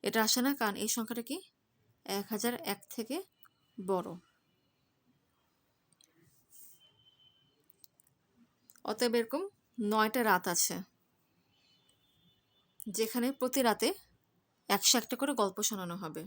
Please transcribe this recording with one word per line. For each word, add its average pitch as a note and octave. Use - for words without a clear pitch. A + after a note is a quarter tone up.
এটা G3+
আসে B3
না, C#4
কারণ G#3
এই A3
সংখ্যাটা A#3
কি C#4+
এক G3+
হাজার A#3
এক G3
থেকে A#3+
বড়। F#3
অতএব A3+
এরকম A#3
নয়টা A3
রাত F3+
আছে -
যেখানে A#3
প্রতি B3+
রাতে A3
একশো G3
একটা -
করে -
গল্প G3
শোনানো F3+
হবে। D#3